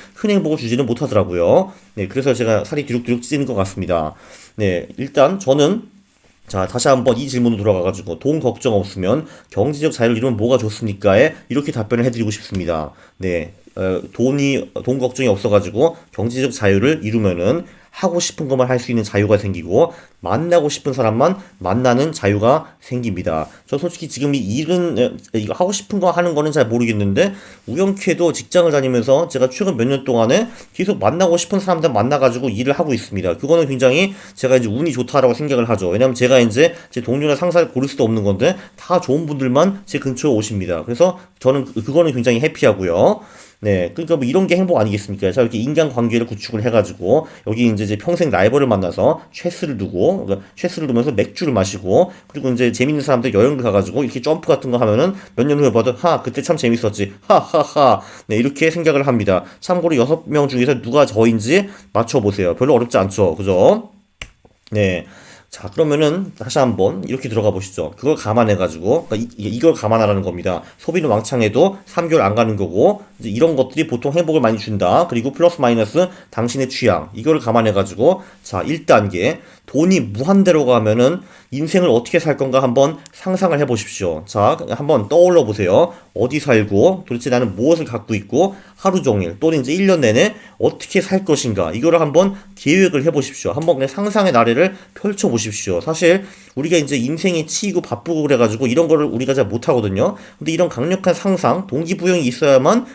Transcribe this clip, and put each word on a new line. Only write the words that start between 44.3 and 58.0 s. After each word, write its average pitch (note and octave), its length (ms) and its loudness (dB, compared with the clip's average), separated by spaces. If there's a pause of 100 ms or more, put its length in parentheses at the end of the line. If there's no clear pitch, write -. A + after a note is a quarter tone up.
게 E3+ 100 2
행복 F3+ 220 0
아니겠습니까? G2+ 540 -2
자, A2 80 0
이렇게 A#2 180 0
인간관계를 A#2+ 680 0
구축을 G#2+ 360 -8
해가지고 A2 640 0 (200)
여기 A#2 220 0
이제 G#2+ 180 0
제 G2+ 100 -2
평생 E3+ 340 -2
라이벌을 A2+ 360 2
만나서 F#2+ 560 0 (100)
체스를 E3+ 460 -8
두고, G2+ 480 -2
그러니까 F#2+ 200 -6 (100)
체스를 E3+ 300 -6
두면서 B2 260 0
맥주를 B2 420 -2
마시고, G2 580 0 (160)
그리고 C3+ 240 -6
이제 A#2+ 180 0
재밌는 C#3 300 -2
사람들 B2+ 320 0
여행을 B2 300 2
가가지고 G2+ 420 0
이렇게 B2 160 -6
점프 D#3 260 -4
같은 C#3 240 0
거 A#2+ 60 0
하면은 B2 380 2 (220)
몇 B2+ 100 2
년 D3 120 2
후에 C#3 140 4
봐도 A2+ 200 2
"하, D#3 300 -2
그때 C3 200 -6
참 D#3+ 140 -2
재밌었지. A2+ 640 -2
하하하." D3 800 2 (240)